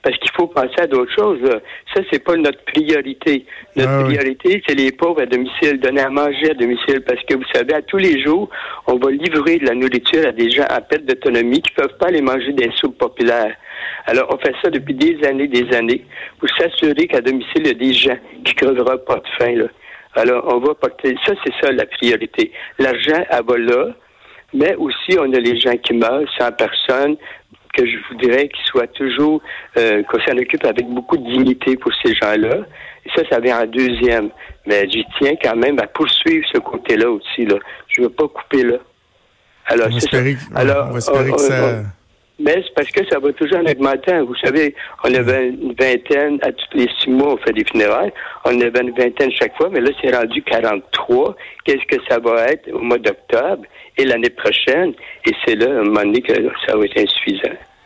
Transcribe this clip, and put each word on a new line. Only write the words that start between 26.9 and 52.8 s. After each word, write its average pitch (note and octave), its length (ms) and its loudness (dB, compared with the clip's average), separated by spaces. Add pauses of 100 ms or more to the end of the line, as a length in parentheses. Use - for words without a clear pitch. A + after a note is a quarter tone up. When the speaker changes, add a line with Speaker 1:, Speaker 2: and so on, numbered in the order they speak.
Speaker 1:
que B2+ 140 2
je A2+ 80 -4 (160)
voudrais B2+ 380 2
qu'ils - 180 -8
soient A#2+ 220 0
toujours, C#3+ 520 0 (360)
euh, A2 260 2
qu'on A2 200 -2
s'en C3 140 0
occupe B2+ 280 0
avec B2 240 0
beaucoup B2 280 -2
de A#2+ 140 -8
dignité B2+ 460 2
pour B2 160 -2 (120)
ces A#2 120 2
gens-là. G#2+ 400 2 (500)
Et - 80 -14
ça, E3 160 4
ça A#2+ 80 2
vient A#2+ 220 2
en A2 60 2
deuxième. A#2+ 640 0 (360)
Mais G2+ 240 2
j'y A2 140 -2 (160)
tiens C#3+ 200 2
quand A2+ 140 0
même B2+ 240 2
à G#2 80 -2
poursuivre D#3+ 640 0
ce B2 60 0
côté-là A2+ 500 0
aussi, A2+ 380 -4
là. G2+ 80 2 (320)
Je - 160 -2
veux B2 80 2
pas D3+ 160 0
couper - 380 -2
là. A#2+ 140 2 (880)
Alors, A#2 200 2
Speaker 2:
On A2+ 80 0
va A#2+ 60 -2
Speaker 1:
c'est C3 100 0
ça. C#3+ 80 0
Speaker 2:
espérer C3 160 2
que, - 240 -10
Speaker 1:
Alors, C#3 300 2
Speaker 2:
on B2 60 -6
va A#2+ 40 -4
espérer C3+ 320 2
Speaker 1:
on, D3 60 0
Speaker 2:
que D3 40 0
ça C3+ 240 2
Speaker 1:
on, A#2 180 0
on, - 20 -8 (580)
mais D3 120 4
c'est F#3 200 -2
parce C#3+ 140 0
que F#3+ 220 0
ça D3+ 80 2
va C#3 160 4
toujours E3 240 2
en E3+ 120 0
augmentant. C#3 540 0
Vous B2 180 -6
savez, D3 320 2 (300)
on B2+ 100 2
avait B2+ 340 2
une B2+ 300 -6
vingtaine, C#3 640 2
à C3 100 0
tous - 240 -10
les B2 140 2 (100)
six - 120 0
mois, C3+ 240 2
on - 20 0
fait - 160 -2
des G#2+ 180 -2
funérailles. A2+ 420 2 (340)
On B2 160 2
avait A#2+ 180 2
une B2 160 -2
vingtaine B2 360 2
chaque A2+ 260 -2
fois, E3 120 2
mais C#3+ 120 0
là, C3+ 80 4 (100)
c'est C3 160 2
rendu A2+ 280 -2
quarante-trois. A2+ 920 0 (300)
Qu'est-ce C#3 200 0
que C3 220 -2
ça A#2+ 100 2
va A#2 280 2
être - 260 -2
au - 60 -6
mois A#2+ 180 0